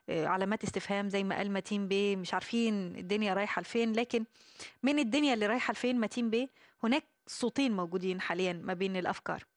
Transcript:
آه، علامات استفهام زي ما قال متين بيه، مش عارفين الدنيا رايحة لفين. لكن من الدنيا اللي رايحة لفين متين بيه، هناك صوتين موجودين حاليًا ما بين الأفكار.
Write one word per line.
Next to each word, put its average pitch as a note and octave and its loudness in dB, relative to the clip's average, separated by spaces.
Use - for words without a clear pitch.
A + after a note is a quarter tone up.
آه، D#3+ 0
علامات G3 0
استفهام G3+ -2
زي G3 0
ما F#3+ -2
قال G3+ -2
متين G3 -2
بيه، G3 2
مش F3+ -4
عارفين G3+ 0
الدنيا G3+ 0
رايحة G3 -2
لفين. A3+ 0
لكن A3+ 0
من D4 4
الدنيا C#4 4
اللي G#3+ 2
رايحة A#3 2
لفين B3 0
متين A#3 0
بيه، A#3 0
هناك A#3+ 2
صوتين B3+ 0
موجودين F#3 -2
حاليًا F3+ 0
ما F3 -4
بين F#3 -2
الأفكار. - -4